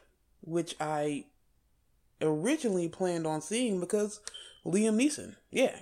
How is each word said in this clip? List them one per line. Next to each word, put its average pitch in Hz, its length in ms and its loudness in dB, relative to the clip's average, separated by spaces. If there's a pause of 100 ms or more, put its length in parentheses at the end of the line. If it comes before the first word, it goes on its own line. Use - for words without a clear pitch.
(480)
which 165 320 -2
I 151 460 -2 (960)
originally 180 680 0
planned 170 400 -2
on 156 140 -2
seeing 220 380 0
because 208 420 -2 (440)
Liam 214 300 4
Neeson, 269 400 0 (160)
yeah, - 300 2